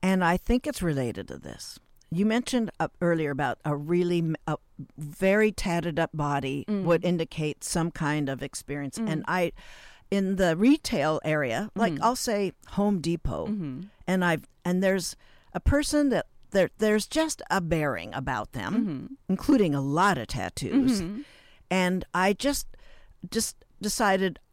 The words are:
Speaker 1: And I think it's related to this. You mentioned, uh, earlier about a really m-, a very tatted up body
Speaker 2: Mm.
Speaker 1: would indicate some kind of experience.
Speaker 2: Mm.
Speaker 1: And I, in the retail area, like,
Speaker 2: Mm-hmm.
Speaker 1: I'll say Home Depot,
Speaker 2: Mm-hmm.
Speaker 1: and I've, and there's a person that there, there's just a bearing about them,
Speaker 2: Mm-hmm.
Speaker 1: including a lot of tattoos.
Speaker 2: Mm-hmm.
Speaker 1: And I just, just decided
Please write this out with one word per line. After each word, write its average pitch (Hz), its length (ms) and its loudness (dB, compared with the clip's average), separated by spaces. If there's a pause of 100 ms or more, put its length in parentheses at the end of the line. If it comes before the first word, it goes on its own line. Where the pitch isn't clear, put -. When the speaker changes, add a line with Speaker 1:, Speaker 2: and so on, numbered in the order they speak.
Speaker 1:
And 190 200 4
I 175 140 4
think 254 300 0
it's 285 160 -6
related 131 460 -2
to 69 80 -10
this. - 420 -16 (320)
You 180 140 2
mentioned, 226 440 0 (100)
uh, 160 80 0 (140)
earlier 165 300 2
about 135 340 -2
a 147 100 0
really 175 440 2
m-, 160 160 0 (120)
a 156 100 -2 (400)
very 190 540 2
tatted 170 480 -2
up 165 140 0
body 143 540 -2
Speaker 2:
Mm. 202 160 -2
Speaker 1:
would 170 200 2
indicate 165 600 -2
some 170 280 -2
kind 151 380 -2
of 131 140 -6
experience. 143 560 -10
Speaker 2:
Mm. 226 100 -2
Speaker 1:
And 160 180 -2
I, 175 240 0 (580)
in 196 280 0
the 175 180 4
retail 180 720 4
area, 151 500 0
like, 185 180 2
Speaker 2:
Mm-hmm. 139 100 -4
Speaker 1:
I'll 240 120 4
say 208 380 -2 (160)
Home 202 320 2
Depot, 165 460 -2
Speaker 2:
Mm-hmm. 165 340 -6 (260)
Speaker 1:
and 185 160 2
I've, 165 200 0 (200)
and 180 200 0
there's 190 320 0 (380)
a - 60 -4
person 294 500 2
that 202 180 2 (240)
there, 190 260 4
there's 214 300 2
just 311 340 -2 (100)
a 185 100 2
bearing 147 520 -2
about 127 400 -4
them, 110 200 -4
Speaker 2:
Mm-hmm. 208 400 -2 (140)
Speaker 1:
including 190 480 4
a 139 60 0
lot 160 360 2
of 113 100 -6
tattoos. 196 720 0
Speaker 2:
Mm-hmm. 202 200 -8 (480)
Speaker 1:
And 180 440 0
I 190 200 2
just, 277 340 -2 (640)
just - 280 -4 (240)
decided 190 580 0 (140)